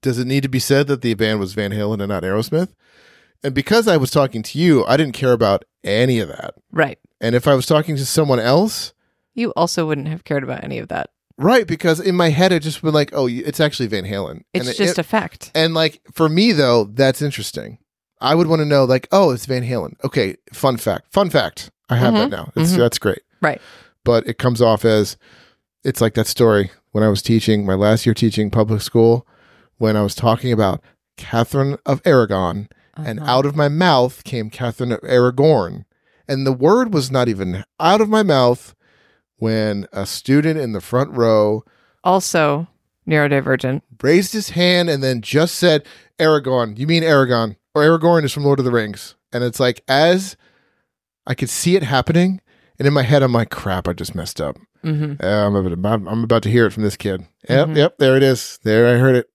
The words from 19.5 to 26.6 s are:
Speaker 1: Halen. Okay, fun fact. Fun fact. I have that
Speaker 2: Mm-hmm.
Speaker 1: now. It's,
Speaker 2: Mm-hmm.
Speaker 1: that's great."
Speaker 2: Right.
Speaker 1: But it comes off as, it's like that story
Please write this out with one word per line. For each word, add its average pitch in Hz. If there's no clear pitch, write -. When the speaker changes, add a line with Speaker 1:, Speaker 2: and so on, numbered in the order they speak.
Speaker 1:
Halen. 117
Okay, 120
fun 135
fact. -
Fun 196
fact. 110
I 127
have 120
that 113
Speaker 2:
Mm-hmm. -
Speaker 1:
now. 95
It's, 165
Speaker 2:
Mm-hmm. 180
Speaker 1:
that's 120
great." -
Speaker 2:
Right. 151
Speaker 1:
But 117
it 113
comes 120
off 113
as, 107
it's 131
like 113
that 110
story 104